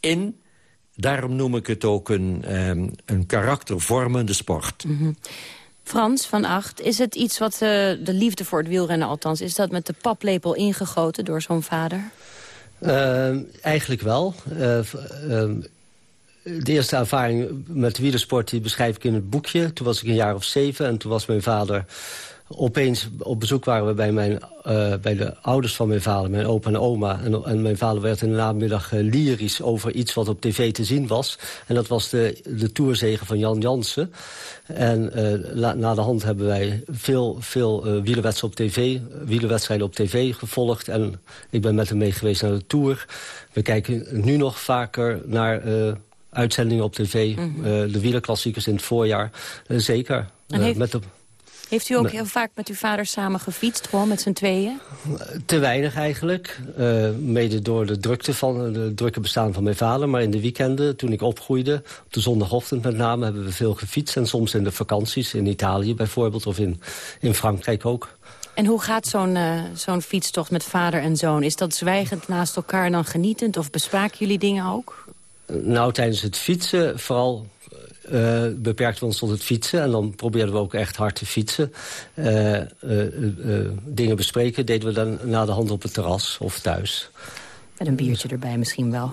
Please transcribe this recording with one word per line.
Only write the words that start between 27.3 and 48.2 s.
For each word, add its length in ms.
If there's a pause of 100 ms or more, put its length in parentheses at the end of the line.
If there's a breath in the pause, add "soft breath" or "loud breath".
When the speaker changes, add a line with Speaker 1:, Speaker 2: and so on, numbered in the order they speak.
Speaker 3:
en 180
mijn 140
vader 260
werd 200
in 80
de 60
namiddag, 560
eh, 80
lyrisch 600
over 300
iets 220
wat 140
op 120
tv 320
te 120
zien 220
was. 320 (280 loud breath)
En 80
dat 120
was 220
de, 360
de 280
tourzege 540
van 120
Jan 220
Jansen. 520 (540 loud breath)
En, 460
eh, 420
la-, 200
na 200
de 60
hand 220
hebben 240
wij 400
veel, 540
veel, 440
eh, 180
wielerwedstrijden 640
op 60
TV, 260 (260)
wielerwedstrijden 600
op 80
tv 400
gevolgd. 540
En 320 (300 loud breath)
ik 120
ben 120
met 140
hem 100
mee 140
geweest 300
naar 100
de 140
Tour. 400 (460 loud breath)
We 100
kijken 440 (180)
nu 120
nog 240
vaker 640
naar, 380
eh, 300 (380)
Uitzendingen 540
op 100
tv, 420
Speaker 2:
Mhm. 60 (160)
Speaker 3:
eh, 340
de 80
wielerklassiekers 640